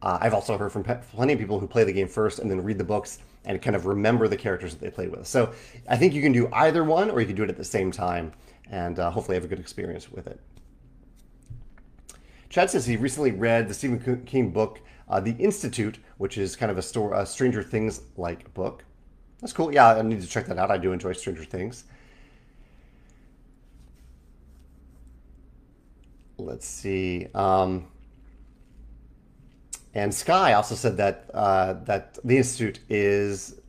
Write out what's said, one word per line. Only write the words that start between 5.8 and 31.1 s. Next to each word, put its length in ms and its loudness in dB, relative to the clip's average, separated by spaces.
I 80 2
think 180 4
you 80 -2
can 80 6
do 220 4
either 320 4
one, 260 2
or 100 0
you 60 2
can 80 -4
do 80 -2
it 80 0
at 60 -4
the 80 -10
same 260 -2
time 420 -4
and, 300 -4
uh, 100 0
hopefully 240 -4
have 100 -2
a 40 -8
good 100 -6
experience 540 -10
with 160 -14
it. 100 -16
Chad 200 2
says 160 0
he 100 2
recently 360 0
read 340 2
the 80 -8
Stephen 240 -2
K-, 260 -4
King 260 0
book, 300 -2
uh, 100 2
The 140 -2
Institute, 680 -2
which 200 -6
is 160 -4
kind 160 -2
of 80 -4
a 40 -2
sto-, 300 -4
a 140 0
Stranger 380 0
Things-like 880 -6
book. 300 -6
That's 120 -10
cool. 200 -2
Yeah, 220 10
I 80 2
need 180 -2
to 60 -10
check 200 -4
that 120 -6
out. 120 2
I 80 2
do 140 -2
enjoy 200 -4
Stranger 320 -8
Things. 400 -10
Let's 280 -10
see. 720 -4
Um, 500 2
and 180 0
Sky 420 4
also 200 2
said 220 0
that, 360 0